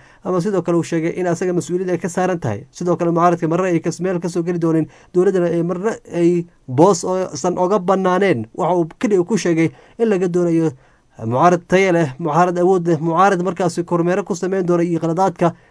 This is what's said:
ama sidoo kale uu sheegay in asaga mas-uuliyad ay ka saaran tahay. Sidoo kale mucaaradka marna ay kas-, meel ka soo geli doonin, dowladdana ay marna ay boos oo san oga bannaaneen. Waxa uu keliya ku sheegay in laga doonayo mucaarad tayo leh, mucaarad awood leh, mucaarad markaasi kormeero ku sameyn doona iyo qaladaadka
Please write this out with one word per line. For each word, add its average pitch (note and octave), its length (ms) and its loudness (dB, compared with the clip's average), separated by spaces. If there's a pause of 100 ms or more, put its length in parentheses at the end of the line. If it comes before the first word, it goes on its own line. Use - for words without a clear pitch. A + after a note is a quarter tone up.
(240)
ama F#3 180 -2
sidoo F#3+ 200 -2
kale F3 160 0
uu E3 60 0
sheegay E3 340 -4
in F3+ 100 -2
asaga F3 260 -2
mas-uuliyad F3+ 400 -2
ay E3 40 0
ka F3+ 120 -6
saaran F#3 300 -2
tahay. A2+ 320 -6
Sidoo F3 260 -2
kale E3+ 140 0
mucaaradka E3+ 360 2
marna F3 220 0
ay E3+ 100 2
kas-, E3 220 -6
meel F3+ 180 -2
ka F3 100 -6
soo F3 120 -4
geli F3+ 160 -4
doonin, D#3+ 300 0 (260)
dowladdana F3+ 400 2
ay E3+ 100 0
marna F#3 280 -4 (220)
ay F3 320 2 (220)
boos E3+ 360 4
oo F#3 340 -4
san F3 200 -2
oga F3+ 200 2
bannaaneen. F#3 680 0 (100)
Waxa F3 180 0
uu E3+ 100 0 (140)
keliya G3+ 260 0
ku G#3+ 120 -2
sheegay E3 320 0 (300)
in A3+ 100 0
laga F#3+ 240 0
doonayo E3 380 0 (500)
mucaarad D#3 460 2
tayo F#3 260 2
leh, E3 240 2
mucaarad E3+ 400 0
awood F3 300 2
leh, E3+ 100 2
mucaarad E3+ 480 2
markaasi F3+ 400 -2
kormeero F3 400 0
ku G#3 80 -4
sameyn F#3 320 -2
doona F3 180 2
iyo E3+ 160 0
qaladaadka E3+ 540 0 (180)